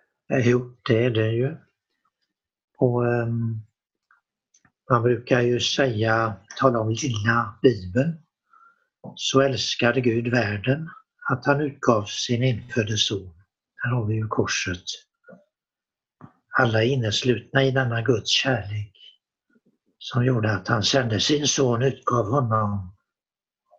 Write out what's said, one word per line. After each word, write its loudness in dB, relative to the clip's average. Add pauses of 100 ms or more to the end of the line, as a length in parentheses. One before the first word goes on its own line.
(340)
Eh, 2
jo, 0 (100)
det 4
är 2
det 0
ju. -2 (1200)
Och, 2
ehm, -2 (1300)
man 2
brukar 2
ju 2
säga, 0 (240)
tala 4
om -2
lilla -2
Bibeln. 0 (920)
"Så 0
älskade 0
Gud 0
världen -2 (400)
att -4
han 2
utgav 0
sin -2
enfödde -2
son." -4 (500)
Här -2
har 0
vi 0
ju -4
korset. -4 (1800)
Alla 2
är 4
inneslutna 0
i 2
denna 0
Guds 0
kärlek -2 (1040)
som -2
gjorde 2
att -4
han 0
sände 0
sin 0
son, 2
utgav 0
honom 0 (840)